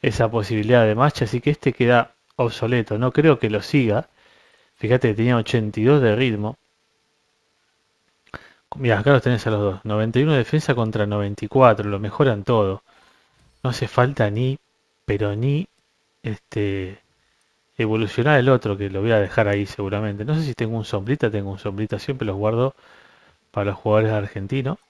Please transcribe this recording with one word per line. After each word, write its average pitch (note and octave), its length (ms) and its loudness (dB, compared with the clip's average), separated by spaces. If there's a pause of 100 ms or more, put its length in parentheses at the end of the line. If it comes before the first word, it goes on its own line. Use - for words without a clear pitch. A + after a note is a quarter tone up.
esa A2+ 280 0
posibilidad A2+ 520 2
de G#2+ 120 2
match, C#3 260 0
así A#2+ 200 -4
que D3 100 0
este C3+ 220 -2
queda A#2+ 400 2 (220)
obsoleto, A#2 640 -2
no B2 140 0
creo D3+ 260 4
que A2 140 -2
lo G#2 100 -2
siga. B2 480 0 (680)
Fíjate A#2+ 340 0
que G#2+ 40 0
tenía A#2 240 2
ochenta A2 420 -2
y G#2+ 40 0
dos C#3 180 6
de G#2+ 140 4
ritmo. A2+ 420 -2 (2250)
Mirá, A#2+ 200 2
acá A#2 140 2
los C3 100 6
tenés B2 240 0
a A2 60 0
los G#2 100 0
dos. F#2+ 240 -2
Noventa A2 320 0
y C3+ 60 4
uno D#3 80 2
de C#3+ 80 4
defensa D3 340 -2
contra A2 320 0
noventa G2+ 400 -4
y - 20 -8
cuatro. A2+ 400 4
Lo G2+ 120 -4
mejoran G#2 440 0
todo. G2+ 380 0 (800)
No C3 80 -2
hace A#2+ 180 -4
falta B2 440 2
ni, B2+ 260 -2 (480)
pero G2+ 300 -2
ni, C#3+ 320 -2 (560)
este, G2 720 -6 (800)
evolucionar A2+ 640 2
el B2 100 4
otro, A2+ 260 2
que G2+ 140 -6
lo G2 120 -6
voy A#2 100 0
a A2 80 4
dejar G#2 280 0
ahí G2+ 200 0
seguramente. G#2 580 -6
No D3+ 80 -2
sé D#3+ 80 0
si C#3 140 -6
tengo A#2 220 -4
un A2 80 -6
sombrita. A2+ 440 -2
Tengo G2+ 220 -6
un G2 80 -10
sombrita. G2+ 400 -6
Siempre C3 260 -6
los G2 120 -4
guardo A#2 360 0 (760)
para G2+ 140 -4
los G2+ 100 -2
jugadores A2 380 2
argentinos. G#2+ 680 -6 (100)